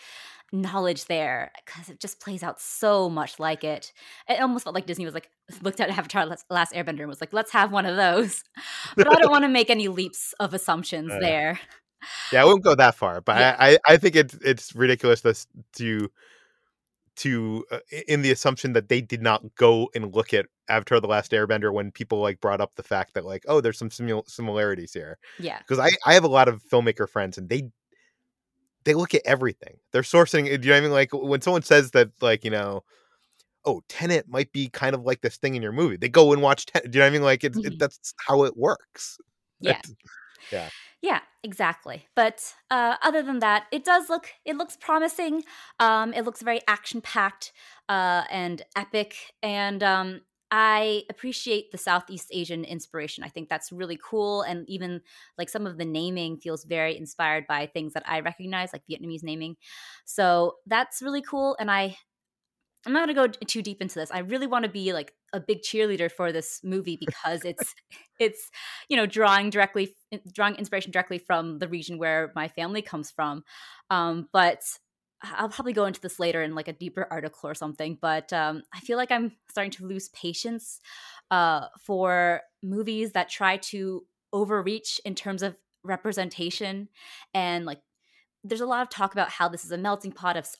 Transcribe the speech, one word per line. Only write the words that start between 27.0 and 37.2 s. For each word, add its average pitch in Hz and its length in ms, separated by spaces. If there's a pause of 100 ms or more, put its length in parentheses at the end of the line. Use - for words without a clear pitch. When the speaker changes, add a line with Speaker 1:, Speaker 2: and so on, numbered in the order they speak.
Speaker 2:
friends, 98 300
and 92 120
they, 131 200 (1120)
they 151 100
look 170 200
at 147 120
everything. 127 520 (140)
They're 127 100
sourcing, 165 440
do 139 60
you 139 60
know 131 160
what 143 40
I - 40
mean? 147 100
Like, 139 220
when 139 280
someone 180 200
says 147 300
that, 120 180 (120)
like, 113 220
you 113 60
know, 101 340 (840)
"Oh, 127 220
Tenet 170 400
might 127 240
be 139 180
kind 135 260
of 127 80
like 127 180
this 120 160
thing 135 180
in 117 60
your 107 100
movie," 131 260
they 90 120
go 147 240
and 143 80
watch 139 240
Tenet. 123 260
Do 131 60
you 139 40
know 139 40
what 139 40
I - 40
mean? 147 100